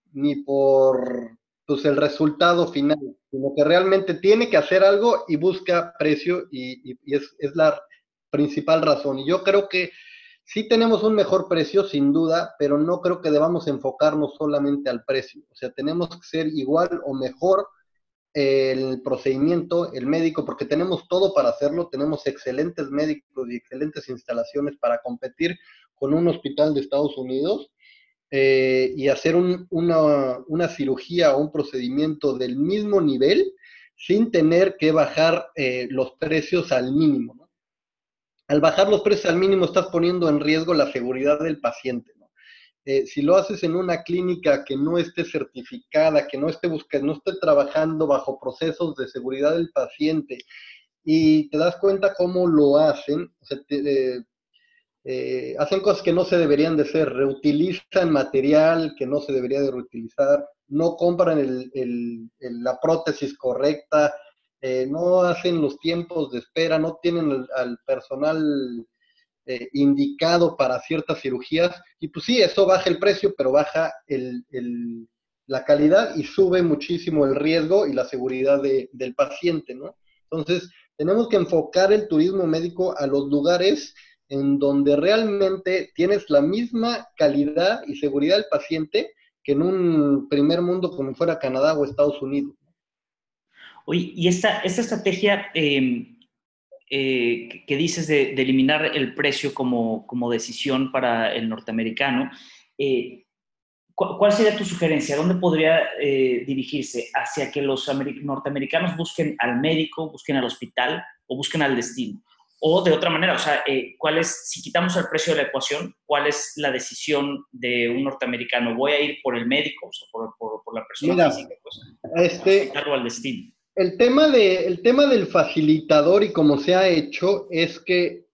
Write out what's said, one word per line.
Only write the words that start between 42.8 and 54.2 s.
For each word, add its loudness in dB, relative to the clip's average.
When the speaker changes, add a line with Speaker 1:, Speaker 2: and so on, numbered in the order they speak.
Speaker 1:
Eh, 0
si -6
lo 4
haces 0
en 0
una -2
clínica 0
que -8
no -2
esté -2
certificada, -2
que -8
no -2
esté -6
busca-, -4
no -2
esté -6
trabajando 2
bajo 0
procesos -4
de -6
seguridad -2
del -2
paciente, -2
y 4
te -2
das 2
cuenta 2
cómo 0
lo 6
hacen, 0
o -20
sea, -8
te, -2
eh, -10